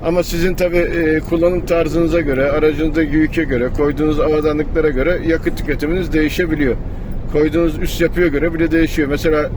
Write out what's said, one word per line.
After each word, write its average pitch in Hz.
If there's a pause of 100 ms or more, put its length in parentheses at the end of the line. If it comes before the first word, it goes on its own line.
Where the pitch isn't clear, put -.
Ama 175
sizin 170
tabii, 175
e, 165
kullanım 170
tarzınıza 165
göre, 139
aracınızdaki 151
yüke 156
göre, 127
koyduğunuz 147
avadanlıklara 151
göre 147
yakıt 160
tüketiminiz 156
değişebiliyor. 151 (560)
Koyduğunuz 156
üst 160
yapıya 165
göre 151
bile 160
değişiyor. 160
Mesela 151